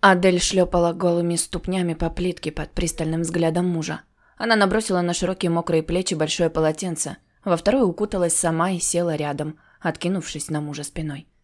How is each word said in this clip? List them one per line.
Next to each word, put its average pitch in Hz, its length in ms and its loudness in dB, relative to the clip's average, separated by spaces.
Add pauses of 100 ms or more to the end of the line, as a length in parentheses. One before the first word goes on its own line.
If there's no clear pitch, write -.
Адель 180 400 6
шлёпала 180 500 2
голыми 170 460 0
ступнями 180 560 -2
по 165 160 -2
плитке 180 420 -4
под - 200 -10
пристальным 165 500 -2
взглядом 165 440 0
мужа. 160 360 -2 (340)
Она 226 220 2
набросила 202 420 2
на 175 140 0
широкие 180 360 -2
мокрые 165 340 2
плечи 180 300 -2
большое 156 360 0
полотенце, 160 680 -2 (300)
во 185 100 2
второе 226 300 2
укуталась 180 500 0
сама 165 360 0
и 180 80 -4
села 170 360 0
рядом, 147 420 -6 (220)
откинувшись 175 720 -4
на 151 100 -2
мужа 147 240 -8
спиной. 147 460 -8 (140)